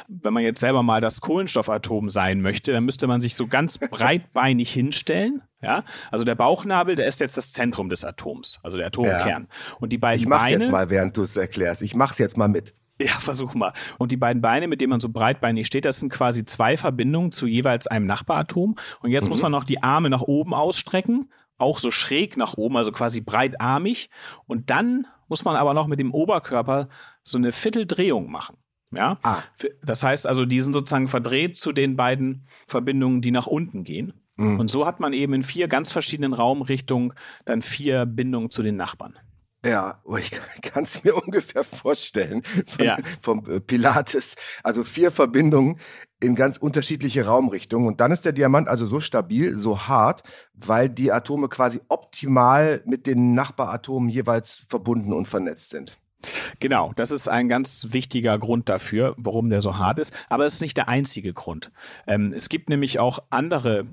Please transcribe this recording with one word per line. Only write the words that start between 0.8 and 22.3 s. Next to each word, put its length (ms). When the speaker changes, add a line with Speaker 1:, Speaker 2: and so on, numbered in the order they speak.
Speaker 1:
mal 200
das 180
Kohlenstoffatom 920
sein 320
möchte, 300
dann 140
müsste 200
man 140
sich 160
so 120
ganz 300
<laughs> 140
breitbeinig 800
hinstellen. 720
Ja? 220
Also 140
der 120
Bauchnabel, 600
der 120
ist 120
jetzt 160
das 160
Zentrum 380
des 160
Atoms, 580
also 140
der 100
Atomkern. 600
Speaker 2:
Ja. 320
Speaker 1:
Und 100
die 60
beiden 240
Speaker 2:
Ich 60
mach's 220
Speaker 1:
Beine 140
Speaker 2:
jetzt 80
mal, 180
während 280
du's 180
erklärst. 460
Ich 140
mach's 220
jetzt 200
mal 100
mit. 260
Speaker 1:
Ja, 200
versuch 360
mal. 180
Und 160
die 40
beiden 240
Beine, 280
mit 100
denen 120
man 100
so 80
breitbeinig 580
steht, 160
das 160
sind 140
quasi 320
zwei 320
Verbindungen 560
zu 120
jeweils 420
einem 180
Nachbaratom. 720
Und 100
jetzt 140
Speaker 2:
Mhm. 60
Speaker 1:
muss 100
man 100
noch 140
die 180
Arme 260
nach 120
oben 320
ausstrecken, 760
auch 220
so 120
schräg 460